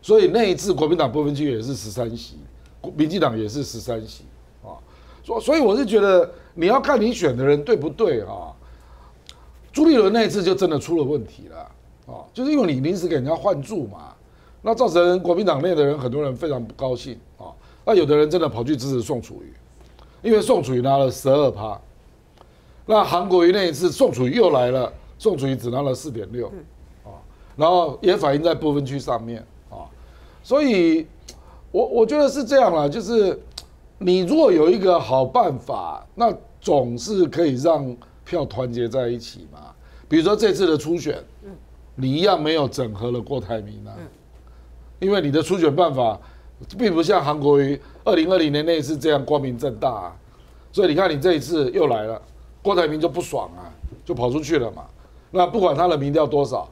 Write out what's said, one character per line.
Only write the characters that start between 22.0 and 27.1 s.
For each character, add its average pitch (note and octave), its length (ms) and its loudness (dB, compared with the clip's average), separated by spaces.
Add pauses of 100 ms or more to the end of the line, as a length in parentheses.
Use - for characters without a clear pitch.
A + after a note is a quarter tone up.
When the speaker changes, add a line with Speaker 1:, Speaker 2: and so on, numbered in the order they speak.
Speaker 1:
那 G#3 160 4
韩 F3+ 240 0
国 F3+ 200 4
瑜 F3 40 8
那 F#3+ 160 2
一 E3 60 0
次 D#3+ 180 -2
宋 G#3 220 2
楚 B2 140 -2
瑜 C3 80 -2
又 G#3+ 160 4
来 B2+ 200 2
了， B2+ 220 -2 (260)
宋 B2+ 200 0
楚 C3+ 80 -4
瑜 C3+ 100 -2
只 A#2 140 -8
拿 B2 100 -4
了 C3+ 140 -2
四 C#3+ 160 -12
点 G#2 200 -10
六 A2+ 220 -8
Speaker 2:
嗯。 - 60 -16 (480)
Speaker 1:
啊， G2 100 -20 (400)